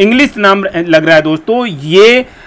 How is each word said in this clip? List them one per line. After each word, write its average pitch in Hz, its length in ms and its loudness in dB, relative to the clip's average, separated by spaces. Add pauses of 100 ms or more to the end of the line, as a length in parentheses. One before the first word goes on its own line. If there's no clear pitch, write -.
इंग्लिश 240 380 0
नाम 202 280 0
लग 170 400 -2
रहा 160 100 2
है 151 60 4
दोस्तों। 156 440 -4
ये 196 600 2 (220)